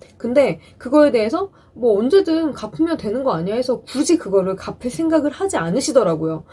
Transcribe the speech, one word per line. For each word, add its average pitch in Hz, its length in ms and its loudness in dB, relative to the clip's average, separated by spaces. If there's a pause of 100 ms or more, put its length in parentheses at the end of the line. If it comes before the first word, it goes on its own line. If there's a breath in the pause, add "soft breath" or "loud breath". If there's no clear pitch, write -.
(160 loud breath)
근데 240 440 0 (180 loud breath)
그거에 294 320 4
대해서 247 400 -2 (240 soft breath)
뭐 220 240 2
언제든 320 540 2
갚으면 311 440 -4
되는 233 280 -4
거 240 100 0
아니야 180 220 -4
해서 247 260 -4
굳이 294 340 0
그거를 190 400 0
갚을 208 340 -10
생각을 311 400 0
하지 381 280 -4
않으시더라고요. 170 960 0